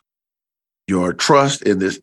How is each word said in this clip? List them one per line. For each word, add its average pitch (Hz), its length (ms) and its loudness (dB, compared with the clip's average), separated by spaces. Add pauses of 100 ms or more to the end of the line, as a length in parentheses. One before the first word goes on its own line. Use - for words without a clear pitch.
(880)
Your 90 240 0
trust 139 520 2
in 95 160 0
this 95 220 -4